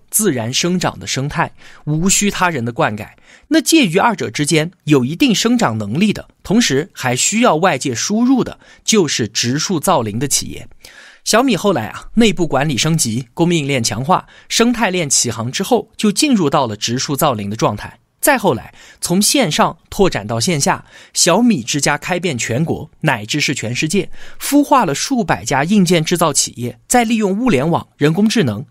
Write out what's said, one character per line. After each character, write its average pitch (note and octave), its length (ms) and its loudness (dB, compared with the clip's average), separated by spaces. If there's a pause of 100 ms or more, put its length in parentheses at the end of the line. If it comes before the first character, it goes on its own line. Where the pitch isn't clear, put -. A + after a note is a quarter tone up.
(120)
自 G#3+ 200 0
然 A#2+ 220 -4
生 F3+ 260 -2
长 B2+ 200 -4
的 G2 80 -14
生 C3+ 200 -4
态， D3+ 240 -4 (340)
无 D#3 220 0
需 G3+ 220 2
他 F3+ 220 0
人 C3 120 -4
的 A#2 80 -2
灌 A#2 240 -2
溉。 G#2+ 140 -12 (380)
那 D#4+ 120 2
介 D#4 280 4
于 E3 100 0
二 G#3 180 2
者 - 140 -6
之 D3 160 -4
间， D#3+ 260 0 (120)
有 D3 200 4
一 C#3+ 120 -2
定 B3+ 180 2
生 A#3 240 2
长 C3 220 0
能 G#2+ 200 -4
力 G#3 140 2
的， - 140 -14 (160)
同 G#3 180 2
时 C#3+ 320 0
还 B2 220 -4
需 G#3 260 0
要 G#3 140 4
外 D#3+ 240 0
界 B2 160 -4
输 G#3+ 280 -2
入 B3 200 4
的， - 160 -12 (260)
就 G3 220 2
是 B2 200 -2
植 B2 300 -2
树 D#3+ 220 -2
造 D3+ 240 2
林 G#2+ 160 -6
的 C#3+ 80 -2
企 - 220 -2
业。 D2+ 180 -14 (560)
小 A3 180 2
米 C4 140 2
后 G3 180 2
来 A2 140 -4
啊， - 260 -14
内 A3 180 6
部 E3+ 160 0
管 C#3+ 220 0
理 B2+ 80 -2
升 D#3 180 0
级， B2+ 380 -2
供 E3+ 180 2
应 D#3 160 0
链 C3+ 160 0
强 C3 220 -4
化， F3 220 0 (220)
生 A#3 220 2
态 A3+ 200 0
链 F3 180 -2
起 - 220 0
航 A#2 200 -6
之 F#3+ 120 -4
后， - 340 0
就 G#3 140 2
进 C4+ 240 2
入 F3 120 4
到 C#3 200 2
了 G#2+ 80 -6
植 A#2 240 -4
树 D3 160 -4
造 C#3+ 180 2
林 G2+ 160 -6
的 G#2 60 -8
状 A2 200 0
态。 - 220 -14 (220)
再 C#4 180 2
后 F3+ 160 2
来， - 180 -8 (280)
从 F3+ 200 -2
线 G#3+ 320 2
上 E3 280 0 (100)
拓 F#3+ 180 2
展 G#2 200 -4
到 A2+ 120 -2
线 C#3+ 220 -2
下， D#3 240 -2 (260)
小 F3+ 300 2
米 G#3+ 220 2
之 C#3+ 180 -4
家 D3 160 0
开 F3+ 220 -4
遍 E3 180 -4
全 A#2 260 -2
国， C#3 280 -6 (100)
乃 B2 240 -2
至 D3 140 -4
是 C#3+ 160 -2
全 B2 200 -6
世 D#3 120 -2
界， F#3+ 240 -2 (280)
孵 C#4+ 240 2
化 C#4 220 2
了 D3 80 0
数 A#3 300 -2
百 E3 200 -2
家 C3+ 200 0
硬 G3 200 4
件 E3 220 2
制 F#3+ 100 -2
造 E3 160 2
企 - 260 -2
业， A#2+ 300 -8
再 B3 160 2
利 A3+ 120 0
用 G#3 160 0
物 A#3 180 0
联 C#3+ 180 2
网、 D#3 200 -2 (100)
人 D3 160 2
工 G#3 160 2
智 G#3 140 2
能、 A#2 280 -2